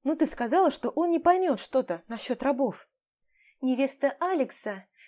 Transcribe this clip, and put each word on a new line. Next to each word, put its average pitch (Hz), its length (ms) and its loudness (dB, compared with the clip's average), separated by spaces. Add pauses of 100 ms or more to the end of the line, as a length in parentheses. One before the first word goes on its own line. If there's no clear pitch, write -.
"Ну 302 120 0
ты 320 120 2
сказала, 277 440 2
что - 180 -6
он 339 220 0
не 330 80 2
поймёт 349 400 2
что-то 175 480 -4
насчёт 226 360 -6
рабов". 262 440 -2 (760)
"Невеста 262 580 0
Алекса 262 680 -4 (220)